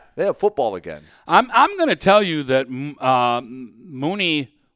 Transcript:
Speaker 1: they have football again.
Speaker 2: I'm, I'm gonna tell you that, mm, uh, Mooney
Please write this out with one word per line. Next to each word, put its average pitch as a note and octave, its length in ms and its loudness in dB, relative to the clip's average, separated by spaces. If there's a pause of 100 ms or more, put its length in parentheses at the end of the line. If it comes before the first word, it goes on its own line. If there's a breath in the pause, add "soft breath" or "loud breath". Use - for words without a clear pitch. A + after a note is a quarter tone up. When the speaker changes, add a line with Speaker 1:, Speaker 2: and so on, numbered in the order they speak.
(160)
Speaker 1:
they E3 100 -2
have G3 120 -2
football C3 380 -2
again. D#2+ 260 -12 (260 soft breath)
Speaker 2:
I'm, A3 240 2
I'm D4+ 280 4
gonna C#4+ 160 2
tell G3 260 4
you D#3+ 220 -2
that, C3 260 0
mm, C#3 320 -8
uh, B2 400 2
Mooney C3+ 1120 -6 (220)